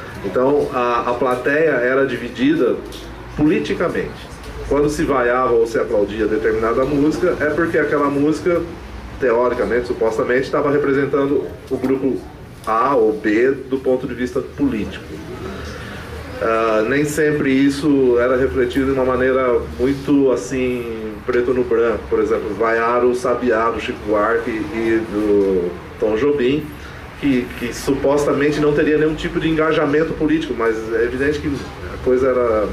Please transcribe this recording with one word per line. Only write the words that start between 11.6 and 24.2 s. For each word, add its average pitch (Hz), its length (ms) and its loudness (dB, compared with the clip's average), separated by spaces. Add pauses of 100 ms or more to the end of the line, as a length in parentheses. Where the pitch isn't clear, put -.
o 135 60 -2
grupo 131 420 0 (480)
A 120 300 2
ou 110 160 4
B 110 400 2
do 135 280 -4
ponto 127 280 0
de 123 60 -8
vista 123 260 -4
político. 117 640 -4 (1400)
Ah, 113 460 2
nem 143 180 2
sempre 147 460 2
isso 139 680 4
era 127 180 4
refletido 127 500 0
de 139 80 2
uma 131 120 2
maneira 127 540 2 (180)
muito, 139 540 2
assim, 120 800 -2 (140)
preto 123 280 2
no 123 100 2
branco. 113 360 2 (100)
Por 113 100 2
exemplo, 104 380 0
vaiar 117 480 2
o 123 80 4
Sabiá 120 560 0
do 110 100 -4
Chico 107 280 -8
Buarque 113 420 0